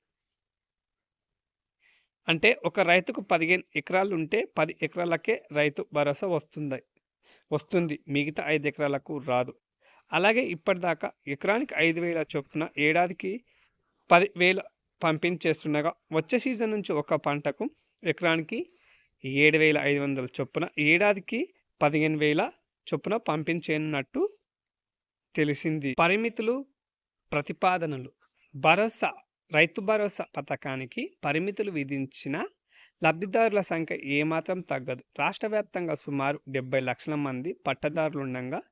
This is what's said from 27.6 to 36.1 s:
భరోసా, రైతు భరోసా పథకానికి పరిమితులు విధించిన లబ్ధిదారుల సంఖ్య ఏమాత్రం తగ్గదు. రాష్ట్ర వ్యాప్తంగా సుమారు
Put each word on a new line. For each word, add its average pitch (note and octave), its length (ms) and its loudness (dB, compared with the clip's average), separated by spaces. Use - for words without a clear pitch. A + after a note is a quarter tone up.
భరోసా, F3 580 2
రైతు D#3+ 280 4
భరోసా G#3 460 -2
పథకానికి C#3 880 -8
పరిమితులు G3 460 -2
విధించిన C#3 720 -6
లబ్ధిదారుల G3 560 2
సంఖ్య E3 360 -4
ఏమాత్రం D#3 640 -2
తగ్గదు. C3 440 -6
రాష్ట్ర E3+ 280 -2
వ్యాప్తంగా G3+ 480 -4
సుమారు C#3+ 540 -4